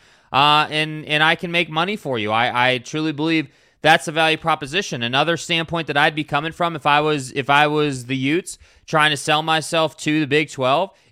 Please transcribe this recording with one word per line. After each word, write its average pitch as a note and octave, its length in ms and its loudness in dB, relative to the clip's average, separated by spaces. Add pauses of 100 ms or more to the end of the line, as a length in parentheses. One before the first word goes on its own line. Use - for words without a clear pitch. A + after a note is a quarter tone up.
(320)
Uh, D3 380 4
and, D#3 380 -4
and D3+ 160 0
I D#3+ 100 4
can E3+ 180 -6
make E3+ 180 0
money F3 260 -2
for C3+ 240 -4
you. G#2+ 120 -2
I, A#2+ 420 2
I B2+ 60 -2
truly D#3 340 -4
believe D#3 340 -2 (340)
that's D#3+ 240 4
the E3+ 60 -6
value D#3+ 260 2
proposition. D#3 640 -4
Another C#3+ 360 0
standpoint E3 500 -4
that C#3+ 100 -2
I'd D#3 160 4
be D3 100 -4
coming D3+ 280 -4
from E3+ 240 -4
if D3 100 -6
I D3 160 4
was, D3 300 -2
if C3+ 180 -6
I C#3+ 160 6
was D3 400 -2
the C3 100 -4
Utes C#3+ 440 -2 (260)
trying D3+ 240 4
to D3 80 -2
sell D#3 240 0
myself D#3+ 560 -2
to D#3 220 0
the D3+ 80 -2
Big D3 240 0
twelve C#3 400 0 (200)